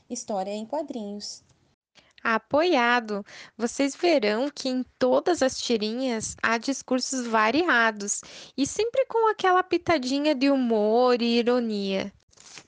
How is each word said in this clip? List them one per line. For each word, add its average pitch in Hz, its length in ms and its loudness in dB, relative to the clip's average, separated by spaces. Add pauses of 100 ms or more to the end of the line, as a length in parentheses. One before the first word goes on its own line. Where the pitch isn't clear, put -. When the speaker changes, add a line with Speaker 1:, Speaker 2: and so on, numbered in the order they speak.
Speaker 1:
história 202 420 -6
em 214 140 -6
quadrinhos. 220 800 -8 (840)
Speaker 2:
Apoiado! 240 1000 2 (320)
Vocês 277 380 -2
verão 262 560 2
que - 180 -8
em 254 140 -2 (160)
todas 269 440 2
as 262 180 0
tirinhas 226 840 -2
há 226 140 2
discursos 254 680 -4
variados 226 960 0 (340)
e 269 100 -2
sempre 480 400 -2
com 440 240 2
aquela 370 320 2
pitadinha 302 720 0
de 269 160 2
humor 240 680 2
e 233 180 2
ironia. 214 760 0 (560)